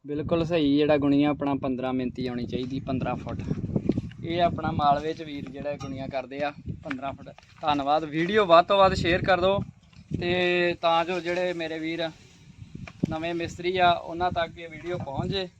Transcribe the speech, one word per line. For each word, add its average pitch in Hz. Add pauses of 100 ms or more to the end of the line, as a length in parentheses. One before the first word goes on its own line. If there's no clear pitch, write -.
ਬਿਲਕੁਲ 156
ਸਹੀ 151
ਜਿਹੜਾ 151
ਗੁਣੀਆ 143
ਆਪਣਾ 143
ਪੰਦਰਾਂ 131
ਮਿਣਤੀ 127
ਆਉਣੀ 120
ਚਾਹੀਦੀ, 127
ਪੰਦਰਾਂ 123
ਫੁੱਟ। 117 (800)
ਇਹ 170
ਆਪਣਾ 160
ਮਾਲਵੇ 151
'ਚ 160
ਵੀਰ 143
ਜਿਹੜਾ 139
ਗੁਣੀਆ 135
ਕਰਦੇ 135
ਆ 143 (320)
ਪੰਦਰਾਂ 139
ਫੁੱਟ। 135 (320)
ਧੰਨਵਾਦ। 147
ਵੀਡੀਓ 175
ਵੱਧ 170
ਤੋਂ 202
ਵੱਧ 190
ਸ਼ੇਅਰ 180
ਕਰ 180
ਦਿਓ, 196 (640)
ਤੇ 175
ਤਾਂ 165
ਜੋ 180
ਜਿਹੜੇ 175
ਮੇਰੇ 160
ਵੀਰ 160 (960)
ਨਵੇਂ 160
ਮਿਸਤਰੀ 170
ਆ, 175
ਉਹਨਾਂ 170
ਤੱਕ 165
ਇਹ 170
ਵੀਡੀਓ 160
ਪਹੁੰਚ 151
ਜੇ। 190 (140)